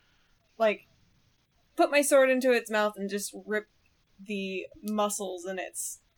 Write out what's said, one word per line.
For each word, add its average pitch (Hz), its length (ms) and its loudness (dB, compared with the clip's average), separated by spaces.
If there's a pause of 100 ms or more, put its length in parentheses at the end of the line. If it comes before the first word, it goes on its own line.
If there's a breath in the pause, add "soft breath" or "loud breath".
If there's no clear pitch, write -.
(580)
like, 214 300 0 (880)
put 330 160 4
my 294 100 4
sword 277 280 6
into 262 240 2
its 233 180 0
mouth 208 240 2
and 196 140 -6
just 202 260 -6 (100)
rip 214 200 -4 (540)
the 196 460 -6 (160)
muscles 208 640 -4
in 185 140 -8
its - 400 -10 (180)